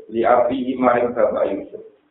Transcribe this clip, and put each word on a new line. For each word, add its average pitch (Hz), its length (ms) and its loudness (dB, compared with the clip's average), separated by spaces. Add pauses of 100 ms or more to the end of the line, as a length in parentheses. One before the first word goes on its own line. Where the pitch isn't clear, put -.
(140)
li 113 80 0
abihi 123 560 2
maring 123 340 2
bapak 113 380 0
Yusuf. - 420 -10 (200)